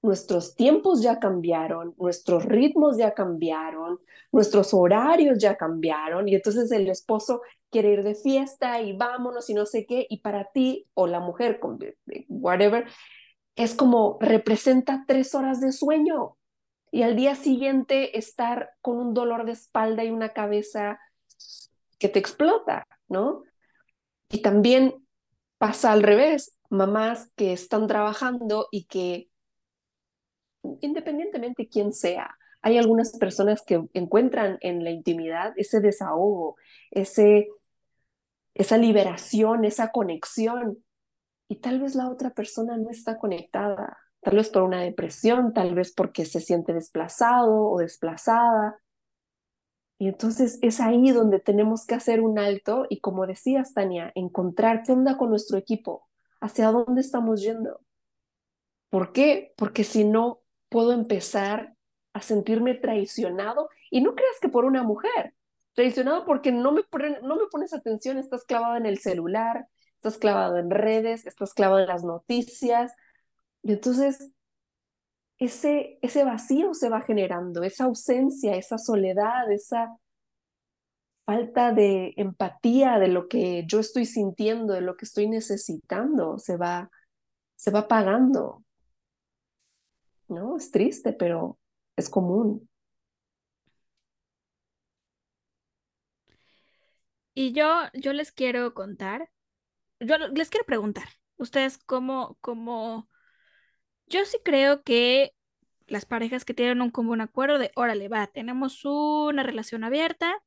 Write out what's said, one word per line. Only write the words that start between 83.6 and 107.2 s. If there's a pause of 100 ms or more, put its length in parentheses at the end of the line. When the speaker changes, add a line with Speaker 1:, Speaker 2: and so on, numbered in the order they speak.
Speaker 1:
yo
estoy
sintiendo,
de
lo
que
estoy
necesitando,
se
va, (680)
se
va
apagando. (1700)
¿No?
Es
triste,
pero (380)
es
común. (4000)
Speaker 2:
Y
yo, (120)
yo
les
quiero
contar, (720)
yo
les
quiero
preguntar, (280)
ustedes
cómo,
cómo, (1000)
yo
sí
creo
que (520)
las
parejas
que
tienen
un
común